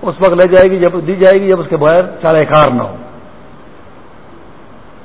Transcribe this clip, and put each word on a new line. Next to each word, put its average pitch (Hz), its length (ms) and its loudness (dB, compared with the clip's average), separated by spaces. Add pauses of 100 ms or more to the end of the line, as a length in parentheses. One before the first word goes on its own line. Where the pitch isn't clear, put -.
اس 175 200 -8
وقت 185 120 2
لے 180 180 2
جائے 185 200 4
گی 190 80 -4
جب، 170 280 -2
دی 190 80 -4
جائے 190 260 2
گی 196 60 -6
جب 185 120 0
اس 156 100 -10
کے 165 80 -4
بغیر 160 260 0 (180)
چارہ 160 220 0
کار 143 280 2
نہ 120 120 -4
ہو۔ 98 120 -12 (2000)